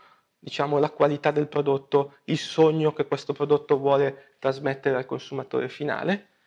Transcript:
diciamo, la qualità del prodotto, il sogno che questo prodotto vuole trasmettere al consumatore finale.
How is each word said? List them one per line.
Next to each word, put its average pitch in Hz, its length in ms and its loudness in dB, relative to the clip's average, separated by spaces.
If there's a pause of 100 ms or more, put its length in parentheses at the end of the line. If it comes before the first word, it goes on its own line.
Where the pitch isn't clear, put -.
(380)
diciamo, 147 400 -4
la 147 140 0
qualità 147 400 2
del 151 160 0
prodotto, 143 800 0
il 156 120 -2
sogno 156 560 2
che 143 140 -4
questo 139 260 -4
prodotto 147 460 2
vuole 139 580 0
trasmettere 135 580 -2
al 131 100 -4
consumatore 131 640 -6
finale. 151 580 -4 (200)